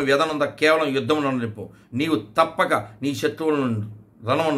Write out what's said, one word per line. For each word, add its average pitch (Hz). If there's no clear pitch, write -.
వ్యధనంద 151
కేవలం 156
యుద్ధమును 139
నింపు. 104
నీవు 156
తప్పక 165
నీ 143
శత్రువులను 143
రణమును 151